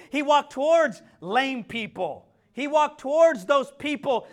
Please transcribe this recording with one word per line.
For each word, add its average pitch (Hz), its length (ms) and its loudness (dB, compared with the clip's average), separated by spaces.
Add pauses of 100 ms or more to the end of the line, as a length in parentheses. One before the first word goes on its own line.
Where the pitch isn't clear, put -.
He 294 120 -4
walked 285 300 2
towards 302 500 0 (200)
lame 254 420 -2
people. 185 640 -10 (260)
He 277 140 -6
walked 294 320 0
towards 294 460 2
those 277 260 0
people 285 600 -4